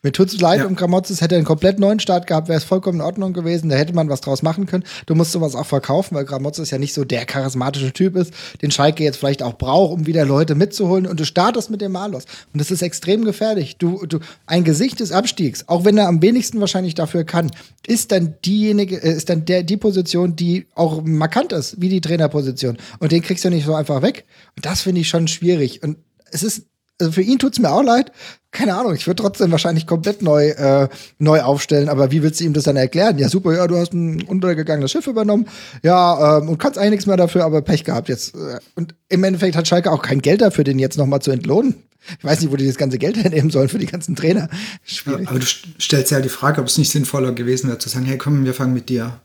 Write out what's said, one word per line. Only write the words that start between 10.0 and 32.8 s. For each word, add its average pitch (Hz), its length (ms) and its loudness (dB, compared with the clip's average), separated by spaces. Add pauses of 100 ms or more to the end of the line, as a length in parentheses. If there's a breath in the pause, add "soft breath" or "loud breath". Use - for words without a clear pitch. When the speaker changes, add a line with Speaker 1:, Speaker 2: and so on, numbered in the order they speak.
Speaker 1:
wieder 160 180 2
Leute 147 300 2
mitzuholen. 185 500 0
Und 175 140 -6
du 156 60 -2
startest 220 440 0
mit 214 100 -6
dem 196 120 -6
Malus. 185 320 -8 (300 loud breath)
Und 147 60 -2
das 147 120 -2
ist 175 100 -2
extrem 196 420 0
gefährlich. 214 540 -2
Du, 180 300 0
du, 165 100 -2 (300 loud breath)
ein 175 160 2
Gesicht 165 380 2
des 196 100 -4
Abstiegs, 185 560 -2
auch 175 180 2
wenn 214 140 6
er 202 80 4
am 170 160 4
wenigsten 233 360 2
wahrscheinlich 185 360 -2
dafür 165 280 -2
kann, 165 280 -2 (340 loud breath)
ist 226 260 -2
dann 170 220 2 (100)
diejenige, 202 600 0
äh, 160 120 2
ist 156 140 -6
dann 160 160 0
der, 180 160 2
die 185 160 -2
Position, 180 580 0
die 175 380 -2
auch 160 320 0
markant 165 480 0
ist, 160 260 -6
wie 180 100 0
die 185 120 0
Trainerposition. 143 760 -2 (200 loud breath)
Und 156 140 0
den 170 100 4
kriegst - 240 -4
du 180 60 2
nicht 156 160 0
so 156 80 0
einfach 143 260 -2
weg. - 240 -2 (300 soft breath)
Und - 100 -14
das 185 160 -4
finde 180 200 0
ich 156 60 -2
schon 165 200 0
schwierig. 165 560 0
Und 151 140 -6 (340)
es 165 120 -6
ist, - 240 -6 (340)
also 165 120 0
für 185 100 2
ihn 247 160 2
tut's - 180 0
mir 190 140 2
auch 185 100 4
leid. 254 300 2 (400 loud breath)
Keine 208 240 0
Ahnung, 214 180 -2
ich 139 140 -4
würd 180 100 0
trotzdem 196 340 0
wahrscheinlich 160 360 0
komplett 170 340 -2
neu, 147 280 4
äh, 139 380 4 (300 loud breath)
neu 151 240 6
aufstellen. 143 480 2
Aber 135 220 2
wie 156 100 2
willst 156 180 0
du 170 40 -4
ihm 156 100 0
das 147 120 0
dann 147 100 2
erklären? 160 420 2